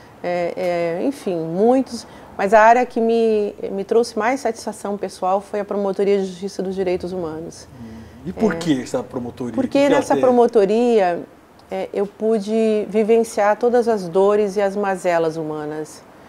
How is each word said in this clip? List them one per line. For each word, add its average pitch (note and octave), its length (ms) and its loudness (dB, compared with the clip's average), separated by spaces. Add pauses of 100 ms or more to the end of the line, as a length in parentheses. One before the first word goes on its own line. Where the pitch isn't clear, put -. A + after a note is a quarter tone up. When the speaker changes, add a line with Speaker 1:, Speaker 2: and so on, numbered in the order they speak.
(220)
Speaker 1:
é, F3 800 -2
é, G3+ 40 -4
enfim, G#3+ 320 -4
muitos. A3 680 0 (320)
Mas G3 160 0
a G#3+ 80 10
área A#3+ 240 8
que - 120 -6
me, A3+ 560 2 (180)
me G3 120 -6
trouxe A3+ 340 0
mais B3 220 0
satisfação G#3+ 560 -6
pessoal G3 460 -2
foi G#3 180 -6
a G3+ 60 -4
Promotoria G3+ 520 0
de F#3+ 60 -2
Justiça F#3+ 380 -8
dos F#3 120 -6
Direitos F3+ 380 -4
Humanos. E3 560 -10 (100)
Speaker 2:
Hum. A#2 220 -16 (240)
E F3+ 80 -10
por G#3 220 0
Speaker 1:
É. - 20 -6
Speaker 2:
que D3+ 240 0
essa B2 220 -4
promotoria? A#2+ 500 -8
Speaker 1:
Porque C3 160 -2
Speaker 2:
O - 20 -10
que C#4 100 2
que C#4 40 4
ela C#4+ 120 4
Speaker 1:
nessa C4 180 0
Speaker 2:
tem? - 80 0
Speaker 1:
promotoria, A#3 1000 4 (500)
é, F#3+ 220 -8
eu G3 140 -2
pude G#3+ 840 0
vivenciar G#3+ 680 2
todas A#3+ 280 2
as G#3 220 0
dores G3 480 2
e G#3 60 0
as G3 120 0
mazelas F3+ 600 0
humanas. D3+ 680 -8 (260)